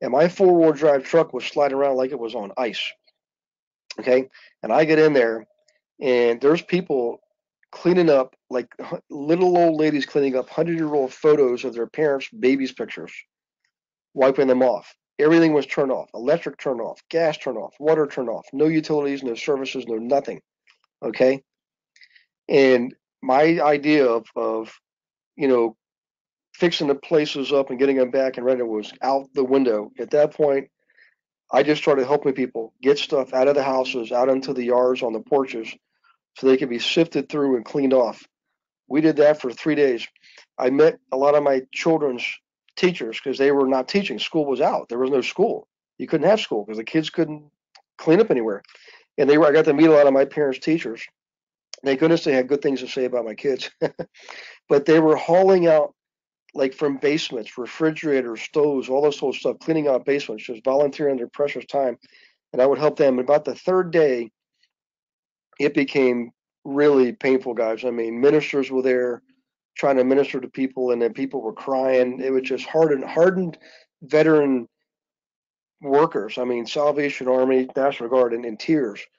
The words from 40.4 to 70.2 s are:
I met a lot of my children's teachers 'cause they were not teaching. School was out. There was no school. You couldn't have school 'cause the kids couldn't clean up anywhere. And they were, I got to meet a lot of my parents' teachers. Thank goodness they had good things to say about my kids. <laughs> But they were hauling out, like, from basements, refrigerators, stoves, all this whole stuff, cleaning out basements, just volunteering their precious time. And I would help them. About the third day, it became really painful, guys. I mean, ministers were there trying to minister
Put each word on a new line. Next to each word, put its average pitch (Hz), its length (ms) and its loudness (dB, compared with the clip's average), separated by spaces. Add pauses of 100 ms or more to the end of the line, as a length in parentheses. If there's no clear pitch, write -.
I 127 120 0
met 151 280 2 (140)
a 131 40 -4
lot 143 180 2
of 147 80 2
my 135 200 0 (100)
children's 147 540 -2 (480)
teachers 143 460 -4
'cause 131 180 -6
they 139 140 4
were 139 160 2
not 131 180 0
teaching. 190 320 -4
School 151 280 -4
was 131 140 -4
out. - 280 -2
There 117 100 -6
was 131 120 -2
no 135 100 2
school. - 480 -4 (300)
You 131 80 -10
couldn't 156 220 0
have 214 120 2
school 107 240 -6
'cause 110 140 -10
the 113 60 -10
kids 156 260 -4
couldn't 151 400 -6 (480)
clean 165 220 2
up 226 100 2
anywhere. 110 320 -2 (560)
And 135 100 2
they 147 80 6
were, 156 100 6
I 147 60 4
got 156 140 4
to 156 80 2
meet 160 160 6
a - 20 8
lot 147 140 8
of 135 80 4
my 139 100 4
parents' 135 340 -2
teachers. 139 440 -4 (840)
Thank 135 160 -2
goodness 160 240 2
they 156 80 0
had 127 160 0
good 139 140 -2
things 135 180 -2
to 127 80 -12
say 131 160 -4
about 123 200 -4
my 110 100 -10
kids. - 360 -6 (100)
<laughs> - 880 -12
But 147 180 2
they 160 140 6
were 156 160 4
hauling 185 500 4
out, 151 280 2 (600)
like, 139 180 -2
from 143 240 -2
basements, 143 640 -4
refrigerators, 135 840 -2
stoves, 143 480 -2
all 135 140 0
this 147 160 0
whole 135 140 -2
stuff, - 260 -4
cleaning 160 300 -2
out 127 180 0
basements, 139 380 -4
just 113 200 -14
volunteering 139 520 0
their 120 120 -8
precious 143 380 -6
time. 131 320 -4 (540)
And 127 100 0
I 131 40 6
would 139 120 2
help 151 180 0
them. 135 220 2
About 147 260 2
the 131 100 -8
third 185 360 -2
day, 131 400 0 (1300)
it 143 160 0
became 127 560 0 (340)
really 139 480 2
painful, 131 420 -2
guys. 113 300 -4
I 127 60 -2
mean, 117 300 -6
ministers 143 500 0
were 131 120 -2
there 123 400 -2 (520)
trying 143 220 -2
to 127 80 2
minister 135 360 0